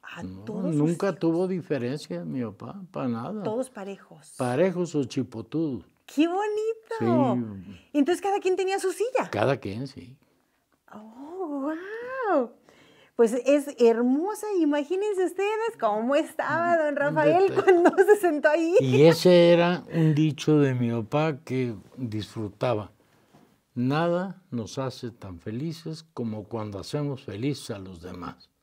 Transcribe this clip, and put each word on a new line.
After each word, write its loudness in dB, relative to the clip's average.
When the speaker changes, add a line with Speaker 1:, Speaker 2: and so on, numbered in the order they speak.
Speaker 1:
A -16
Speaker 2:
No, -14
Speaker 1:
todos -6
sus 0
Speaker 2:
nunca 0
Speaker 1:
hijos. -4
Speaker 2:
tuvo 0
diferencia, -6
mi -6
papá, -10
para -6
nada. -6
Speaker 1:
Todos -4
parejos. -16
Speaker 2:
Parejos 0
o 0
chipotudos. -6
Speaker 1:
¡Qué 0
bonito! -4
Speaker 2:
Sí. -10
Speaker 1:
Entonces, 0
¿cada -2
quien 0
tenía -2
su -2
silla? -2
Speaker 2:
Cada 0
quien, -8
sí. -20
Speaker 1:
¡Oh, -8
guau! 0
Pues 4
es 2
hermosa. 4
Imagínense 0
ustedes -2
cómo 0
estaba 0
don 2
Speaker 2:
Un -4
Speaker 1:
Rafael 4
Speaker 2:
detalle. 0
Speaker 1:
cuando 8
<laughs> 4
se 8
sentó 2
ahí. 0
Speaker 2:
Y 4
ese 8
era 4
un 4
dicho 2
de 4
mi 0
papá -2
que -4
disfrutaba. -4
"Nada -2
nos -8
hace -8
tan -16
felices -10
como -8
cuando -8
hacemos -6
felices -6
a -8
los -14
demás". -14